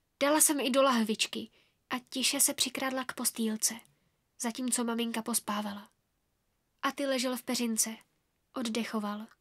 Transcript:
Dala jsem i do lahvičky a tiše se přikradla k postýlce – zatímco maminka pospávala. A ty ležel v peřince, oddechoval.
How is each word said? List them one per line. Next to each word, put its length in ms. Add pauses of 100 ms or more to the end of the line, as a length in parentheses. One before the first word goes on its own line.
(200)
Dala 220
jsem 180
i 100
do 120
lahvičky 680 (400)
a 60 (140)
tiše 300
se 140
přikradla 500
k 100
postýlce – 600 (640)
zatímco 420
maminka 380
pospávala. 680 (920)
A 100
ty 140
ležel 320
v 60
peřince, 520 (580)
oddechoval. 720 (140)